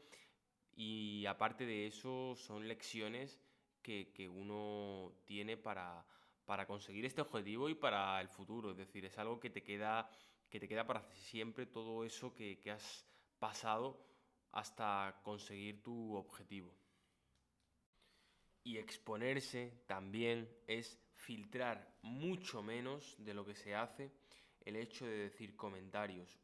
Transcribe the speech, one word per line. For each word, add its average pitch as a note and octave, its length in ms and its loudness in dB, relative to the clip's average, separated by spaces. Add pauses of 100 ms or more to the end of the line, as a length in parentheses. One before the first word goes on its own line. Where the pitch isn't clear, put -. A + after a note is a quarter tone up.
(720)
y G#2+ 520 0
aparte G#2+ 400 4
de G#2+ 220 2
eso B2+ 500 -2
son G#2+ 280 -4
lecciones A2+ 760 -2 (400)
que, G2+ 320 -4
que F#2+ 160 -6
uno G2+ 840 -2 (140)
tiene G#2 320 0
para, F2+ 480 -4 (400)
para G2 200 4
conseguir G2+ 380 -4
este C3 180 2
objetivo A2+ 480 2
y D#3+ 60 2
para G2 460 6
el F#2 80 -4
futuro, G#2 420 -4
es F2+ 60 -6
decir, F#2+ 260 -6
es F#2+ 140 -6
algo A2+ 200 0
que A#2 120 -4
te G#2 120 -6
queda, G#2+ 480 4 (400)
que G#2 120 -4
te G2+ 80 -2
queda A2 180 4
para A2+ 240 2
siempre A2+ 540 -4
todo A2+ 400 -2
eso A#2 280 -4
que, G2+ 280 -6
que G#2 100 -2
has - 340 -8 (320)
pasado A2 640 2 (520)
hasta G2+ 720 2
conseguir G#2 600 -4
tu A2+ 320 0
objetivo. F#2 580 -4 (1900)
Y A#2 160 -4
exponerse A#2+ 1080 0
también A2+ 640 4 (180)
es A#2 320 0 (140)
filtrar A2+ 880 0
mucho D3 600 0
menos B2 560 -2
de G#2+ 160 -6
lo G2+ 120 -2
que G2+ 100 -6
se G2+ 180 -4
hace A#2+ 380 0 (500)
el G#2+ 140 -4
hecho A2+ 300 -2
de A2 120 0
decir G2+ 380 -4
comentarios F#2+ 880 -2